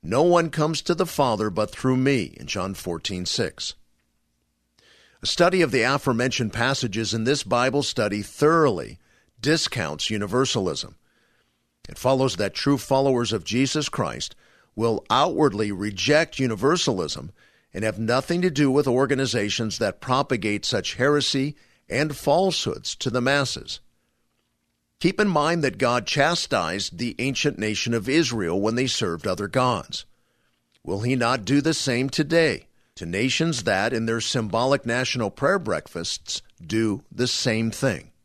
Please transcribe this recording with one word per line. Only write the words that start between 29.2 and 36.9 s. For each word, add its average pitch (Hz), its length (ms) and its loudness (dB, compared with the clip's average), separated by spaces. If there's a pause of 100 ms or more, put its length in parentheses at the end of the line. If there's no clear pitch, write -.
other 101 220 -2
gods. 127 560 0 (800)
Will 98 160 -4
he 123 160 0
not 120 280 0
do 135 160 4
the 156 140 0
same 127 340 -2
today 151 600 0 (260)
to - 100 -12
nations 120 600 0
that, 104 280 2
in 113 140 -2
their 113 140 -2
symbolic 120 680 0
national 120 440 -2
prayer 185 280 0
breakfasts, - 840 -6 (220)
do 107 460 0